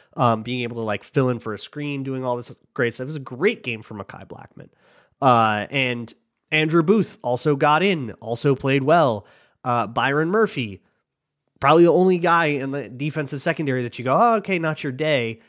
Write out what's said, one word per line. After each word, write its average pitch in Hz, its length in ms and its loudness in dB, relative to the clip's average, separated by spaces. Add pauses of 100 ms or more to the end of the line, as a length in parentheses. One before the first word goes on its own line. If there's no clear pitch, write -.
(180)
um, 113 260 4
being 123 180 -4
able 117 140 -6
to, 117 60 -6
like, 104 220 -4
fill 131 260 0
in 117 100 -2
for 110 140 -8
a 98 60 -8
screen, 143 440 -8
doing 131 220 -8
all 123 100 -2
this 123 180 -8 (200)
great 120 200 -2
stuff. 127 120 -8
It - 20 -8
was 156 80 -10
a 147 40 -10
great 135 440 -4
game 113 180 -8
for 110 140 -16
Mekhi 98 320 -14
Blackmon. - 420 -20 (540)
Uh, 110 460 4
and 123 440 -2 (380)
Andrew 156 320 2
Booth 196 380 2
also 127 340 0
got 151 260 4
in, 160 380 -2
also 117 360 0
played 135 280 0
well. 139 420 2 (380)
Uh, 120 240 -2
Byron 139 420 0
Murphy, 143 520 -2 (800)
probably 160 240 8
the 165 80 6
only 180 240 4
guy 170 300 2
in 135 240 -2
the 135 180 -8
defensive 139 520 -6
secondary 139 420 -2
that 117 140 -10
you 120 60 -8
go, 127 100 0
"Oh, 226 220 4
okay, 190 240 -2
not 156 240 -4
your 143 80 -4
day." 127 580 -2